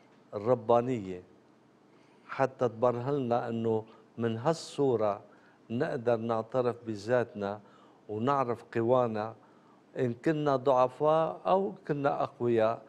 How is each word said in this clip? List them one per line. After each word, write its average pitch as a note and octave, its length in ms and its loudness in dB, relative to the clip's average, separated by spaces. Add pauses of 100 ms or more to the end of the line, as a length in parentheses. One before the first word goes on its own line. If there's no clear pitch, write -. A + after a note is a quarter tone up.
(340)
ربانية A2+ 880 0 (1040)
حتى B2+ 420 -2
تبرهن A#2+ 460 0
لنا B2 340 0
إنه A2+ 360 -2 (340)
من A2+ 180 -2
هالصورة A#2+ 840 0 (500)
نقدر A#2+ 460 0
نعترف A#2 600 -2 (100)
بذاتنا G#2+ 760 -2 (480)
ونعرف A#2+ 560 0 (100)
قوانا، A2+ 600 0 (640)
إن B2 160 -2
كنا D3 420 0
ضعفاء C#3 880 2
أو G3 280 2 (140)
كنا C#3+ 340 0
أقوياء، A#2 680 0